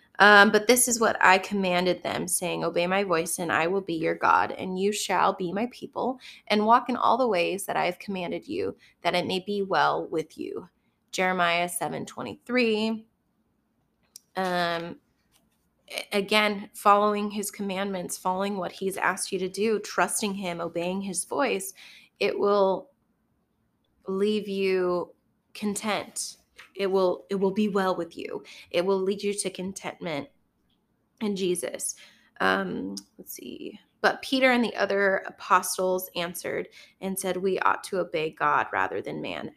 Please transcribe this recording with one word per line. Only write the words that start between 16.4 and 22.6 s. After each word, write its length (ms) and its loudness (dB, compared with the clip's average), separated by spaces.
following 600 4
his 180 -6
commandments, 680 -4
following 400 -2
what 140 -4
he's 260 -6
asked 360 -2
you 80 -4
to 80 -4
do, 320 0
trusting 540 -2
him, 260 -6
obeying 400 -4
his 240 -6
voice, 500 -2
it 180 0
will 520 2